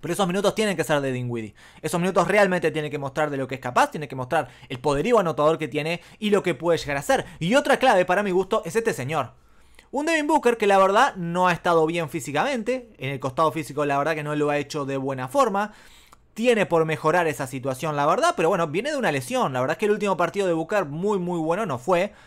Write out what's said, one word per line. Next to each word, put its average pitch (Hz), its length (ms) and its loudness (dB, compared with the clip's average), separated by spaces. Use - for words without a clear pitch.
Pero 165 120 -4
esos 196 120 0
minutos 190 260 0
tienen 208 220 0
que 160 80 -2
ser 151 160 2
de 135 140 -2
Dinwiddie. 120 420 -6
Esos 156 160 -4
minutos 180 300 2
realmente 185 440 2
tienen 151 200 -6
que 147 80 -6
mostrar 147 300 -2
de 143 80 -4
lo 131 100 -4
que 135 80 -8
es 127 60 -12
capaz, 233 280 0
tiene 147 200 -10
que 139 80 -10
mostrar 131 320 -2
el 131 120 -10
poderío 156 380 2
anotador 156 400 2
que 156 120 -6
tiene 151 320 -4
y 214 100 -2
lo 202 140 4
que 175 120 -2
puede 165 220 0
llegar 143 200 -4
a 139 40 -4
ser. 247 220 0
Y 180 160 0
otra 285 220 4
clave 214 260 4
para 180 180 2
mi 202 100 -2
gusto 190 340 0
es 165 100 -8
este 226 160 0
señor. 139 400 -4
Un 285 140 -4
Devin 311 220 0
Booker 240 300 2
que 214 100 0
la 196 100 6
verdad 196 380 4
no 180 320 0
ha 180 60 4
estado 165 320 2
bien 165 240 -2
físicamente. 226 880 -4
En 135 140 -6
el 135 100 -8
costado 147 320 0
físico 147 320 -4
la 139 120 0
verdad 147 160 0
que 151 100 -4
no 151 120 -4
lo 147 140 0
ha 147 80 0
hecho 147 260 -4
de 135 140 -4
buena 131 320 -6
forma. 208 420 0
Tiene 220 320 2
por 165 180 2
mejorar 160 440 2
esa 143 200 -4
situación, 135 480 -6
la 143 100 2
verdad, 254 300 2
pero 165 140 2
bueno, 170 180 2
viene 214 240 -4
de 302 60 -4
una 202 160 0
lesión. 156 400 -2
La 127 80 0
verdad 143 140 0
es - 20 -20
que - 80 -2
el 208 60 2
último 196 260 0
partido 175 300 -2
de 175 60 2
Booker 180 300 -2
muy, 175 340 -2
muy 175 220 -4
bueno 170 260 0
no 135 120 -4
fue, 185 340 0